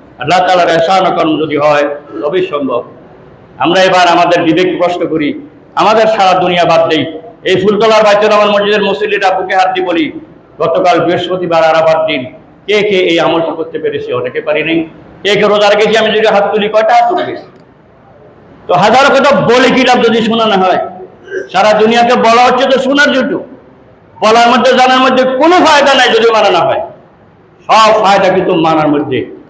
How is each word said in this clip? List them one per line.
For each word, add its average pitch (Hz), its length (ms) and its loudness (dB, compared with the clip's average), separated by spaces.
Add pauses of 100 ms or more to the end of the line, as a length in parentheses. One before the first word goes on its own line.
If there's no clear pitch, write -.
(200)
আল্লাহ 160 200 0
তাআলার 180 300 0
এহসান 170 380 0
ও 170 100 -4
করম 156 220 -2
যদি 151 180 -4
হয় 147 260 0 (380)
তবেই 180 260 -4
সম্ভব। 131 360 -6 (720)
আমরা 170 240 0
এবার 180 260 2
আমাদের 170 360 0
বিবেক 165 340 0
প্রশ্ন 175 300 -2
করি, 147 340 -6 (340)
আমাদের 214 320 2
সারা 185 320 2
দুনিয়া 175 260 0
বাদ 165 240 2
দেই, 147 300 -4 (240)
এই 180 120 -2
ফুলতলার 214 480 2
বাইতুর 208 260 2
রহমান 208 200 2
মসজিদের 202 340 0
মুসল্লিরা 196 580 -2
বুকে 190 140 -4
হাত 185 180 0
দিয়ে 180 140 -4
বলি, 165 240 -4 (480)
গতকাল 165 400 0
বৃহস্পতিবার 170 640 -2
আরাফার 160 420 2
দিন, 147 200 -4 (420)
কে 208 140 0
কে 202 160 -2
এই 170 220 0
আমলটা 160 320 -2
করতে 160 280 -8
পেরেছি? 143 340 -6
অনেকে - 280 -6
পারি 151 220 -4
নাই। 160 260 -4 (340)
কে 202 120 0
কে 208 120 0
রোজা 208 220 2
রেখেছি? 214 280 2
আমি 214 200 0
যদি 220 100 0
হাত 202 260 0
তুলি, 202 160 -2
কয়টা 247 240 0
হাত - 180 2
উঠবে? - 420 -8 (1120)
তো 175 60 -2
হাজার 233 420 2
কথা 269 200 2
বলে 254 360 2
কি 254 120 2
লাভ 247 200 2
যদি 226 180 2
শোনা 226 240 0
না 208 100 0
হয়? 185 220 0 (720)
সারা 214 220 2
দুনিয়াকে 233 420 2
বলা 226 300 2
হচ্ছে 254 200 0
তো 262 140 0
শোনার 285 340 0
জন্য, 220 300 -4 (800)
বলার 233 280 4
মধ্যে, 254 240 2
জানার 254 260 2
মধ্যে 254 240 0
কোনো 302 320 2 (100)
ফায়দা 285 280 4
নাই 247 160 2
যদি 226 220 2
মানা 214 180 2
না 175 100 0
হয়। 165 200 -2 (880)
সব 214 360 2
ফায়দা 190 260 2
কিন্তু 185 260 0
মানার 160 320 0
মধ্যে। 127 380 -2 (240)